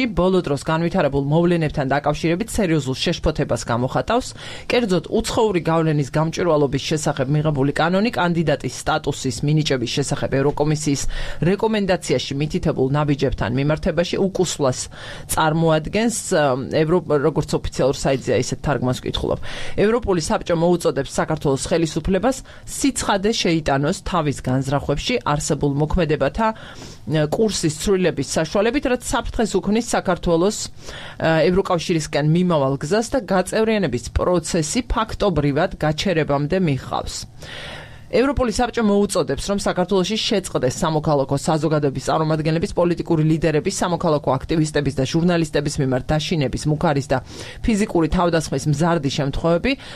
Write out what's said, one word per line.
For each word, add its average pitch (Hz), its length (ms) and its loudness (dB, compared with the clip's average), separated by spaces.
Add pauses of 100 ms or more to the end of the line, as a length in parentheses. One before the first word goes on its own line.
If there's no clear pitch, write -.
(120)
ბოლო 180 320 2
დროს 135 200 -2
განვითარებულ 160 600 0
მოვლენებთან 156 640 2
დაკავშირებით 151 640 0
სერიოზულ 156 440 0
შეშფოთებას 151 680 -2
გამოხატავს. 131 640 0 (360)
კერძოდ, 190 420 0
უცხოური 208 580 0
გავლენის 160 480 2
გამჭვირვალობის 151 720 2
შესახებ - 440 -2
მიღებული 147 440 2
კანონი, 185 400 2
კანდიდატის 160 640 0
სტატუსის 147 640 -2
მინიჭების 147 520 0
შესახებ 135 420 -2
ევროკომისიის 147 680 0 (360)
რეკომენდაციაში 190 1000 0
მითითებულ 151 540 0
ნაბიჯებთან 139 640 0
მიმართებაში 156 640 0
უკუსვლას 175 600 0 (460)
წარმოადგენს", 160 920 2 (120)
ა, 160 140 4 (260)
ევროპ-, 160 380 2
როგორც 147 420 0
ოფიციალურ 135 460 0
საიტზეა, 127 420 0
ისეთ 123 220 -2
თარგმანს 127 400 0
ვკითხულობ. - 400 -2 (340)
"ევროპული 196 460 2
საბჭო 185 380 -2
მოუწოდებს 170 540 0
საქართველოს 151 520 0
ხელისუფლებას, 175 720 0 (260)
სიცხადე 214 680 0
შეიტანოს 160 680 0
თავის 151 400 -2
განზრახვებში 135 800 0
არსებულ 147 560 0
მოქმედებათა, 156 720 2
ა, - 800 -4
კურსის 165 520 0
ცვლილების 180 560 0
საშუალებით, 220 560 0
რაც 247 140 0
საფრთხეს - 520 -2
უქმნის 208 380 0
საქართველოს, 175 640 2
ა, - 760 -4 (100)
ევროკავშირისკენ 170 840 2
მიმავალ 156 500 2
გზას 208 320 0
და 277 120 0
გაწევრიანების 185 880 0
პროცესი 175 760 0
ფაქტობრივად 156 920 0
გაჩერებამდე 151 840 0
მიჰყავს". 135 560 -2 (880)
ევროპული 254 500 0
საბჭო 233 280 0
მოუწოდებს, 202 600 2
რომ 202 160 -2
საქართველოში 185 560 0
შეწყდეს 151 600 -2
სამოქალაქო 151 600 0
საზოგადოების 151 720 0
წარმომადგენლების, 160 640 0
პოლიტიკური 170 520 2
ლიდერების, 156 520 2
სამოქალაქო 160 560 0
აქტივისტების 151 640 0
და 135 80 0
ჟურნალისტების 160 720 0
მიმართ 139 320 0
დაშინების, 151 560 0
მუქარის 151 440 0
და 135 100 2 (400)
ფიზიკური 190 500 2
თავდასხმის 165 560 0
მზარდი 156 480 2
შემთხვევები. 170 600 0 (240)